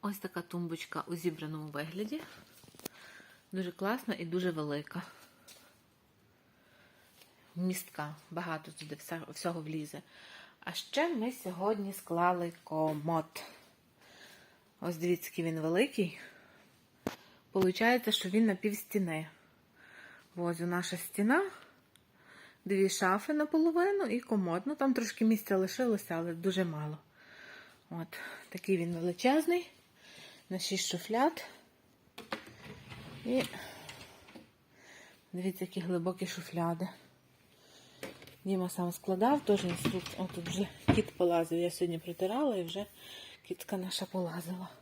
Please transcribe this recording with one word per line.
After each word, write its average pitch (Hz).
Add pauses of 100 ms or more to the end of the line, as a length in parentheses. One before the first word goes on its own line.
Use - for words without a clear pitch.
Ось 202
така 180
тумбочка 170
у 175
зібраному 156
вигляді. 180 (1300)
Дуже 185
класна 208
і 170
дуже 180
велика. 151 (2500)
Вмістка. 170 (160)
Багато 160
туди 151
вся-, 165 (120)
всього 170
влізе. 151 (580)
А -
ще 330
ми 233
сьогодні 196
склали 175 (100)
комод. 156 (1400)
Ось 175
дивіться, 175
який 165
він 160
великий. 175 (1300)
Получається, 226
що -
він 220
на 202
пів 208
стіни. 165 (1080)
Ось 170
у 175
наша 175
стіна. 277 (1120)
Дві 190
шафи 196
наполовину 330
і 233
комод. 185
Ну, 294
там 269
трошки 226
місця 214
лишилося, 196
але 165
дуже 180
мало. 151 (920)
От, 165 (320)
такий 190
він 170
величезний. 285 (760)
На 185
шість -
шуфляд. 233 (1800)
І 247 (1900)
дивіться, 180
які 180
глибокі 180
шуфляди. 170 (1600)
Діма 185
сам 175
складав, 214
теж 196
інструкція. 175
О, 185
тут 175
вже 190 (280)
кіт 214
полазив. 170
Я 175
сьогодні 170
протирала 208
і 180
вже 180 (580)
кітка -
наша 185
полазила. 180 (120)